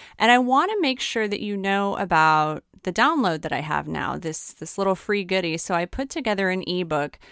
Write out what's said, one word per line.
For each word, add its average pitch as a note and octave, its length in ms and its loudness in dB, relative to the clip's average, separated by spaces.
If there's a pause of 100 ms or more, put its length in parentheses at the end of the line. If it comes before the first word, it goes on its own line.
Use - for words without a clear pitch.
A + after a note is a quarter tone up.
(180)
And A3+ 120 6
I B3 80 8
want C4 320 2
to G#4+ 100 -2
make C4 200 0
sure A3 260 -2
that G3+ 140 -4
you G#3 160 -4
know G3 400 0
about D#3 680 2 (180)
the F#3 100 -4
download A3 500 2
that D3+ 100 -6
I C3 80 -2
have D3+ 280 -4
now, - 300 -4
this, - 340 -8
this - 240 -10
little G3 180 2
free G3+ 300 -2
goodie. F3 320 -2
So - 180 -4
I F3 120 0
put C4+ 240 -8
together G3+ 400 -2
an F#3 160 -2
ebook, D#3+ 520 -2 (140)